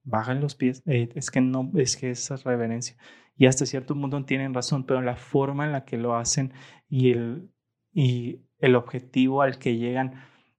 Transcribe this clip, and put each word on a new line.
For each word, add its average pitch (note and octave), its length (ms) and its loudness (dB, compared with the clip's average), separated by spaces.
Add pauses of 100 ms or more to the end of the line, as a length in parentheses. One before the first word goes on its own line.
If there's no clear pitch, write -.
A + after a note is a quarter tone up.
bajan B2 380 -2
los C#3+ 140 -2
pies, B2+ 320 -2
ey, A#2+ 280 2
es - 160 -8
que C3+ 100 2
no, C3 360 0
es B2+ 200 2
que B2+ 140 -6
esa B2 240 -8
es C3 100 -12
reverencia". A#2+ 520 -2 (400)
Y C3 100 8
hasta C3 180 4
cierto C3 300 -4
punto C#3+ 300 -4
tienen C3+ 300 -4
razón, B2+ 300 -2
pero C3 180 0
la A#2+ 140 -2
forma C#3 500 -2
en D3+ 60 -2
la C3 120 -4
que A#2 140 -8
lo A#2 180 -2
hacen C3 360 -2 (360)
y B2+ 220 4
el, A#2+ 400 -2 (420)
y B2 480 0 (180)
el C3 160 6
objetivo C3 680 0
al C3 160 0
que A#2+ 180 0
llegan B2+ 380 -4 (440)